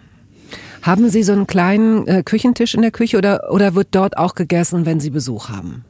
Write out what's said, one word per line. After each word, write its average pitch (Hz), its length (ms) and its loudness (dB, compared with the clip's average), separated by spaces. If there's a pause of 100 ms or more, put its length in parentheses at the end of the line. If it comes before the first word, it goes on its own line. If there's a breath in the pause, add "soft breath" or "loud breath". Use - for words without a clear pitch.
(800 loud breath)
haben 202 280 4
Sie 208 140 2
so 196 100 2
einen 196 120 2
kleinen, 208 640 2
äh, 185 160 2
Küchentisch 233 500 0
in 214 80 0
der 226 100 2
Küche 233 260 0
oder, 196 340 0
oder 196 240 2
wird 196 160 0
dort 196 260 0
auch 175 160 0
gegessen, 170 540 -2
wenn 160 120 0
Sie 143 120 -6
Besuch 123 380 -6
haben? 90 400 -12